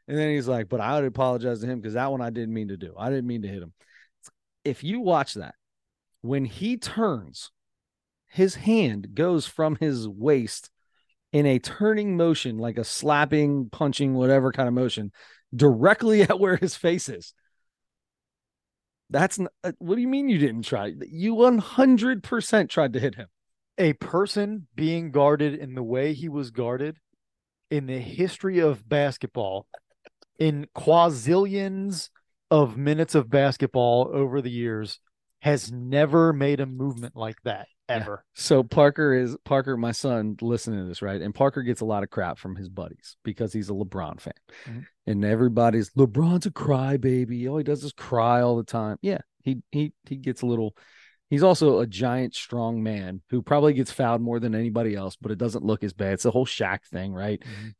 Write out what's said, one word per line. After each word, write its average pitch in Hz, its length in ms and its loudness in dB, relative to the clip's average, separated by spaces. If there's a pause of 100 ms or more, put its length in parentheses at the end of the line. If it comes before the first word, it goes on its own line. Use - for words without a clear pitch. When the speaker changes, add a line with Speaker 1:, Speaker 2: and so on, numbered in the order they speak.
Speaker 1:
And 143 100 -6
then 151 140 0
he's 143 160 -2
like, 117 220 -2
"But 120 120 -2
I 117 140 -2
would 147 100 0
apologize 123 560 -2
to 113 60 -8
him 123 160 -6
'cause 107 120 -8
that 131 180 -2
one 131 80 -4
I 117 100 -6
didn't 113 240 -6
mean 107 140 -6
to 98 80 -10
do. 85 200 -16
I 104 140 -6
didn't 135 160 -4
mean 120 160 -6
to 101 60 -8
hit 95 160 -10
him." 85 80 -20 (920)
If 139 200 -6
you 208 160 -6
watch 170 340 0
that, 92 220 -12 (640)
when 135 240 -2
he 208 320 -6
turns, 147 720 -6 (800)
his 190 260 2
hand 117 580 0
goes 160 320 0
from 156 360 -2
his 127 280 -2
waist 113 640 0 (640)
in 147 140 4
a 131 120 4
turning 208 580 0
motion, 156 420 0
like 113 200 -4
a 117 60 -4
slapping, 147 840 0
punching, 139 440 0
whatever 131 380 4
kind 127 160 0
of 120 60 0
motion, 113 360 -2 (440)
directly 170 680 6
<laughs> 185 80 4
at 190 80 0
where 190 180 2
his - 200 -2
face 175 320 -2
is. 92 260 -14 (1800)
That's 175 280 0
n-, 185 100 -4 (140)
uh, 180 160 -4
what 175 180 -2
do 247 40 -2
you 247 80 -2
mean 277 200 0
you 208 100 4
didn't 117 240 0
try? 104 380 -4
You 196 340 -4
one 240 240 6
hundred 247 640 4
percent 214 480 0
tried 139 240 0
to 123 60 -2
hit 123 140 -2
him. 107 140 -16 (500)
Speaker 2:
A 170 160 4
person 202 800 -2
being 165 360 -2
guarded 143 440 4
in 143 200 -12
the 127 80 -6
way 127 320 -2
he 151 140 -8
was 143 220 -8
guarded 127 460 -4 (760)
in 147 160 -2
the 131 120 -6
history 180 600 -4
of 147 280 2
basketball, 127 800 -2 (720)
in 151 360 0
quazillions 185 1400 2 (400)
of 143 260 4
minutes 151 380 0
of 131 140 4
basketball 127 840 2
over 139 280 -2
the 123 100 -6
years, 113 480 -6 (420)
has 143 300 0
never 143 640 4
made 139 280 0
a 139 60 -2
movement 127 500 -8
like 110 260 -8
that, 104 240 -6 (220)
Speaker 1:
Yeah. 123 80 -2
Speaker 2:
ever. 104 280 -8 (100)
Speaker 1:
So 139 280 4
Parker 147 500 4
is, 127 320 0
Parker, 135 320 0
my 117 160 -2
son, 110 480 -2
listening 113 400 -4
to 90 60 -8
this, 87 160 -10
right? 98 180 -6
And 101 140 -8
Parker 139 280 0
gets 120 200 -4
a - 20 -2
lot 104 180 -2
of 101 60 -6
crap 87 300 -6
from 95 180 -12
his 92 140 -12
buddies 90 540 -14
because 110 280 -6
he's 104 160 -6
a 101 60 -6
LeBron 95 460 -8
fan. - 120 -14 (320)
Speaker 2:
Mm-hmm. 117 160 -12 (280)
Speaker 1:
And 101 160 0
everybody's, 113 640 4
"LeBron's 151 560 2
a 196 40 -4
crybaby. 127 1000 0
All 151 80 -4
he 147 60 -4
does 143 200 -4
is 143 80 -10
cry 120 480 2
all 120 160 4
the 117 80 -2
time." 107 380 -4
Yeah, 190 160 -2 (240)
he, 131 160 -2 (120)
he, 151 220 -2 (160)
he 135 80 -6
gets 131 260 -6
a 123 40 0
little, 117 280 0 (560)
he's 147 140 4
also 160 340 6
a 120 80 2
giant, 120 480 -4
strong 117 480 -4
man 95 480 -6
who 123 120 -2
probably 147 300 4
gets 131 200 -2
fouled 117 280 0
more 117 200 -4
than 113 140 -2
anybody 113 420 -2
else, 98 200 -8
but 110 140 -10
it 107 80 -6
doesn't 110 260 -4
look 107 200 0
as 98 80 -4
bad. 98 220 -2
It's 92 100 -4
the 120 80 4
whole 127 140 2
Shaq 98 400 -4
thing, 95 260 -8
right? 101 280 -6
Speaker 2:
Mm-hmm. 107 280 -16 (120)